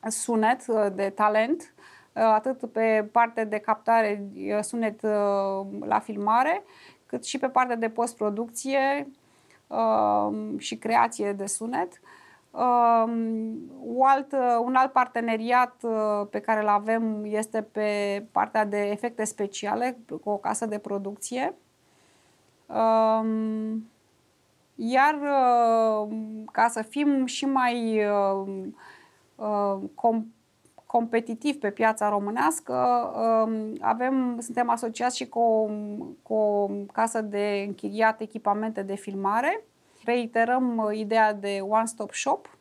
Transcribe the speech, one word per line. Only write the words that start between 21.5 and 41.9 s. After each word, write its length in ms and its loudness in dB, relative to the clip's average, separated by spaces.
Um, 1200 0
iar, 380 2
uh, 1000 2
ca 160 4
să 140 -2
fim 440 0
și 200 -6
mai, 600 2
uh, 420 0
uh, 420 -2
com-, 380 0
competitivi 720 -2
pe 120 -2
piața 400 0
românească, 640 -2
um, 360 -6
avem, 580 0
suntem 300 -4
asociați 480 -2
și 100 -8
cu 120 -6
o, 300 2
cu 100 -6
o 360 2
casă 280 0
de 460 -2
închiriat 540 0
echipamente 600 -4
de 140 -6
filmare. 680 -2
Reiterăm, 720 0
uh, 200 0
ideea 360 2
de 260 -4
one-stop 440 -2